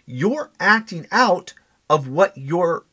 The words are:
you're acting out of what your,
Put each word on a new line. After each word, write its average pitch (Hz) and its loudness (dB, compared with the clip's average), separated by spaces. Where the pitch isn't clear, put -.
you're 214 -4
acting 202 0
out 214 2
of 143 0
what 180 0
your, 165 -2